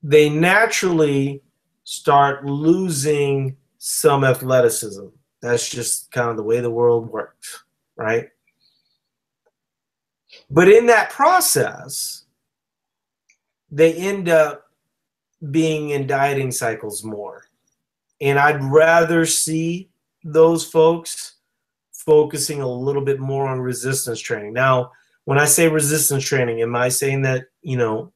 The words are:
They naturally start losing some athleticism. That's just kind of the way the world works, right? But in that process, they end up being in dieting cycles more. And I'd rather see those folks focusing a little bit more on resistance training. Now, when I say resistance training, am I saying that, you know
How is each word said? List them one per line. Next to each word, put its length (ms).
They 280
naturally 1120
start 600
losing 1120
some 440
athleticism. 840
That's 260
just 440
kind 180
of 80
the 60
way 180
the 100
world 380
works, 560
right? 320
But 200
in 160
that 240
process, 1160
they 220
end 360
up 380
being 380
in 180
dieting 440
cycles 520
more. 420
And 180
I'd 240
rather 640
see 640
those 400
folks 680
focusing 680
a 60
little 340
bit 180
more 280
on 120
resistance 600
training. 340
Now, 380
when 140
I 60
say 220
resistance 560
training, 380
am 140
I 140
saying 340
that, 220
you 140
know 380